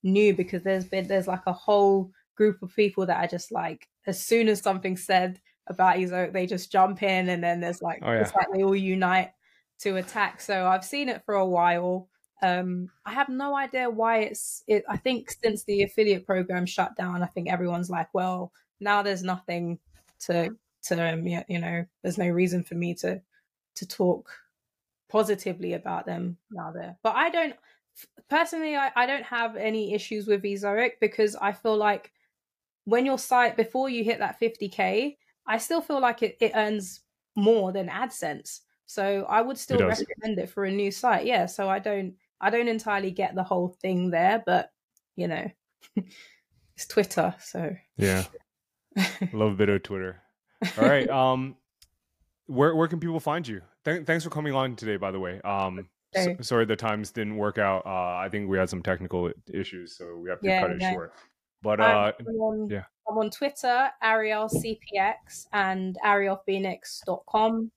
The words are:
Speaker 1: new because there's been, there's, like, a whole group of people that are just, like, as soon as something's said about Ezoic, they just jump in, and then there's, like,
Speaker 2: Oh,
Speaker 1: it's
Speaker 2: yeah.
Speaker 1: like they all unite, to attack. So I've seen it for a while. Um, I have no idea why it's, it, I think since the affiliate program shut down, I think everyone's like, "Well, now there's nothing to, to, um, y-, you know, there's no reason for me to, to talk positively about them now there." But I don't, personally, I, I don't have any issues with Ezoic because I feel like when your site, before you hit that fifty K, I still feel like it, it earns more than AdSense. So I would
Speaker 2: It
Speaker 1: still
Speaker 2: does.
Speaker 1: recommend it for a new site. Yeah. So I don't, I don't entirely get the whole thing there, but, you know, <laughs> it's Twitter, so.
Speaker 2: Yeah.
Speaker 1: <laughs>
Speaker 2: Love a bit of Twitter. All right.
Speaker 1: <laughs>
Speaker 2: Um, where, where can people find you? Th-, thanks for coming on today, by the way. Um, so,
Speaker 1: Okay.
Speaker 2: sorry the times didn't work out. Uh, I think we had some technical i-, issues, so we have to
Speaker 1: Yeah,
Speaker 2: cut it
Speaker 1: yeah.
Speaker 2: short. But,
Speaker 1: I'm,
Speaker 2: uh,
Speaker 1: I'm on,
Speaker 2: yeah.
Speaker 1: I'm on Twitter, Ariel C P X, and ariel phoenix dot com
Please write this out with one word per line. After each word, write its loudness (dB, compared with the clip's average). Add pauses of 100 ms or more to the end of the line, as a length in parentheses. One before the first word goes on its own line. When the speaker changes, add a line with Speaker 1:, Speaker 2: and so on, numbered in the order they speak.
Speaker 1:
new 6
because -2
there's 0
been, -4
there's, 2
like, -4
a 0
whole 4 (240)
group 2
of -14
people 2
that 0
are -2
just, -8
like, -6 (180)
as -4
soon 4
as 2
something's -2
said 2 (260)
about 4
Ezoic, -2
they -2
just -6
jump 4
in, 2
and -2
then 0
there's, -6
like, -4
Speaker 2:
Oh, 0
Speaker 1:
it's 2
Speaker 2:
yeah. -16
Speaker 1:
like 4
they 2
all 4
unite, 2 (520)
to 0
attack. -4
So 0
I've 2
seen -4
it -6
for -2
a 2
while. 2 (340)
Um, 0 (180)
I -10
have -2
no -4
idea -2
why 2
it's, -6
it, 4
I -2
think -2 (120)
since 0
the 2
affiliate 2
program 0
shut -2
down, -2
I 0
think -6
everyone's -2
like, -4
"Well, -2 (280)
now 2
there's -2
nothing -4 (480)
to, 0 (380)
to, 0
um, -2
y-, -2
you -2
know, -4 (160)
there's -2
no 2
reason 2
for -12
me -2
to, -4 (540)
to -10
talk 0 (800)
positively -2
about -6
them -6 (140)
now -10
there." -12
But 0
I 2
don't, -2 (720)
personally, 0
I, 0
I 4
don't -2
have -4
any -2
issues -4
with 4
Ezoic 0
because 2
I -2
feel 0
like 2 (760)
when 4
your 2
site, 4
before 0
you -2
hit 0
that -4
fifty -2
K, 0 (300)
I 0
still 0
feel -2
like 2
it, -2
it 4
earns -2 (360)
more 4
than -4
AdSense. -8 (260)
So -2
I 4
would -2
Speaker 2:
It -14
Speaker 1:
still 0
Speaker 2:
does. 2
Speaker 1:
recommend -4
it -4
for -4
a 0
new 0
site. 2
Yeah. 2
So -4
I 0
don't, -4 (260)
I 2
don't 0
entirely -2
get -4
the -2
whole -2
thing 0
there, 4
but, 2 (460)
you -4
know, -6 (220)
<laughs> -12 (800)
it's -12
Twitter, 0
so. -8 (220)
Speaker 2:
Yeah. 2 (720)
Speaker 1:
<laughs> -2
Speaker 2:
Love 2
a -4
bit 4
of 2
Twitter. -8 (580)
All 6
right. 4
Speaker 1:
<laughs> 2
Speaker 2:
Um, 0 (920)
where, 2
where 4
can -2
people -2
find -4
you? -8 (240)
Th-, -4
thanks 0
for -8
coming -4
on 0
today, -4
by -2
the -6
way. -6
Um, -4 (260)
so, 2
Speaker 1:
Okay. 0
Speaker 2:
sorry 2
the 0
times -4
didn't -6
work -2
out. 0
Uh, -4
I -6
think -4
we 2
had 2
some -6
technical -2
i-, -4 (180)
issues, -10
so -14
we -10
have -6
to 0
Speaker 1:
Yeah, 4
Speaker 2:
cut 2
it -4
Speaker 1:
yeah. 0
Speaker 2:
short. -8 (480)
But, 0
Speaker 1:
I'm, 6 (120)
Speaker 2:
uh, 0 (160)
Speaker 1:
I'm -6
on, -2
Speaker 2:
yeah. -6 (240)
Speaker 1:
I'm -4
on 0
Twitter, 0 (140)
Ariel 2
C -2
P -4
X, -4
and -2
ariel 2
phoenix -4
dot -4
com 0